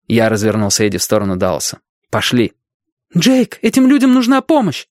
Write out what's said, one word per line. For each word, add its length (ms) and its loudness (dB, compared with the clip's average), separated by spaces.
Я 220 0
развернул 420 -2
Сэйди 280 -2
в 40 -6
сторону 340 -2
Далласа. 440 -4
"Пошли". 420 -2
"Джейк, 460 0
этим 260 2
людям 260 4
нужна 260 2
помощь!" 500 -2